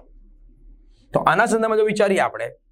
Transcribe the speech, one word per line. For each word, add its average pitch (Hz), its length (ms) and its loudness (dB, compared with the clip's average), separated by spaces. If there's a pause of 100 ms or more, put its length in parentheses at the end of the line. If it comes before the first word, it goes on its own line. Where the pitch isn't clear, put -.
(1120)
તો - 80 0
આના 185 260 2
સંદર્ભમાં 220 320 0
જો 220 60 2
વિચારીએ 202 360 0
આપણે 113 300 -4 (220)